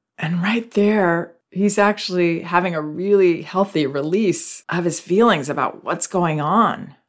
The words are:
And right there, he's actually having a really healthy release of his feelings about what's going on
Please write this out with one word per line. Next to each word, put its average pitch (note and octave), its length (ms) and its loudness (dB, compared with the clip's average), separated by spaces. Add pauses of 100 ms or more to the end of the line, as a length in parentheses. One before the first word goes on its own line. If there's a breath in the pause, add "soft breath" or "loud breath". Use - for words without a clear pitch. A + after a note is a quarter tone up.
(180)
And E3+ 240 -2
right A3+ 300 -2
there, G3 640 2 (140)
he's G3 280 0
actually F3+ 640 0
having F3 340 0
a D#3 60 -2
really E3+ 640 2
healthy F#3 440 0
release D#3 840 -2
of E3+ 160 -2
his E3 140 -2
feelings F3+ 500 2
about C#3 360 -4
what's - 240 -4
going D#3+ 320 0
on F3 560 0 (120)